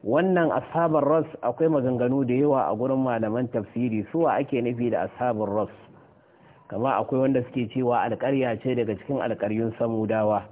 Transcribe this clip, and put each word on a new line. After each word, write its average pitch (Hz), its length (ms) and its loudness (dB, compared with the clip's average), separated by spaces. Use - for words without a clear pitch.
Wannan 165 460 4
ashabar 156 520 0
Rass 151 220 2
akwai 123 260 0
maganganu 127 600 2
da 123 60 2
yawa 131 360 2
a 104 60 0
gurin 131 280 0
malaman 117 460 0
tafsiri, 113 600 -2
su 160 80 -2
wa 147 180 4
ake 131 240 -2
nufi 120 300 -2
da 95 180 0
ashabar 110 400 -2
Rass? 101 220 -2
Kama 117 340 -2
akwai 131 200 -2
wanda 135 220 2
suke 123 300 -4
cewa 120 320 2
alƙarya 120 560 -2
ce 127 140 -2
daga 110 200 0
cikin 135 220 -6
alƙaryun 110 600 -2
Samudawa. 110 720 0